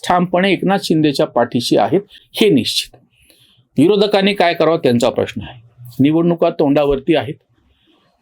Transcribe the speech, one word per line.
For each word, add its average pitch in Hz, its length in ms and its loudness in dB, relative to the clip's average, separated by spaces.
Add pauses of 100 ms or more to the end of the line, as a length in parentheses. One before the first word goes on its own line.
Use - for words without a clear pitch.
ठामपणे 180 440 0
एकनाथ 185 300 0
शिंदेच्या 156 440 0
पाठीशी 120 500 -2
आहेत, 123 240 0 (320)
हे 220 160 0
निश्चित. - 500 -2 (800)
विरोधकांनी 202 560 2
काय 170 200 0
करावं 165 220 2
त्यांचा 120 340 0
प्रश्न 101 320 -6
आहे. - 200 -18 (380)
निवडणुका 170 500 0
तोंडावरती 143 640 0
आहेत 123 200 -4 (880)